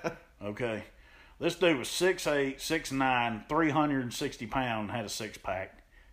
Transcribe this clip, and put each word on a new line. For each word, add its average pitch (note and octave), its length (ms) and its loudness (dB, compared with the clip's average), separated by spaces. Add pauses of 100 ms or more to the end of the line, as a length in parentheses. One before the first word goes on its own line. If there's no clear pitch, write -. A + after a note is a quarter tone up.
(440)
Okay, G#2 400 -4 (560)
this E3 140 0
dude E3+ 240 4
was A2+ 100 -4
six F3+ 380 2
eight, C#3 340 2
six D#3+ 320 -2
nine, B2 560 2
three D#3 220 4
hundred C#3 420 2
sixty B2+ 360 -4
pound, A2+ 420 0
had A2+ 160 -2
a G2 40 -8
six - 280 -6
pack. F#2+ 440 -6 (320)